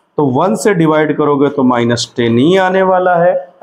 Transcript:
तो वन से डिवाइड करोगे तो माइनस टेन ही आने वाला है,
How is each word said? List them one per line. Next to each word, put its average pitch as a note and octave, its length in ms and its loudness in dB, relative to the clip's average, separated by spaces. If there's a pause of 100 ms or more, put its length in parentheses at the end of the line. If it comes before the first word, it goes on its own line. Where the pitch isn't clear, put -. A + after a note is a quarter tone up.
(180)
तो D3+ 140 0
वन F3 240 -2
से G#3 180 0
डिवाइड D#3 440 0
करोगे C#3+ 320 0
तो C#3 140 -2
माइनस A#2+ 540 0
टेन A#2 200 0
ही E3 200 2
आने F#3 260 0
वाला F#3 320 0
है, F3 180 2 (300)